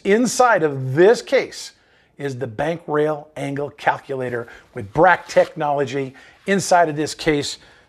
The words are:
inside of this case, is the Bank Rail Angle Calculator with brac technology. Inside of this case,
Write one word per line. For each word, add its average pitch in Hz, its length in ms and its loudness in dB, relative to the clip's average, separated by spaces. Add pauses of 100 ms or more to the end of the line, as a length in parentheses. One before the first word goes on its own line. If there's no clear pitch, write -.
inside 214 580 2
of 135 300 -2
this 185 280 6
case, - 520 -4 (440)
is 139 220 -8
the 127 80 -8
Bank 147 400 -6
Rail 151 480 -2
Angle 143 360 -8
Calculator 127 760 -4 (260)
with 107 200 -12
brac 175 340 4
technology. 143 880 -2 (320)
Inside 180 400 2
of 151 80 -4
this 147 180 -4
case, 147 440 -2 (320)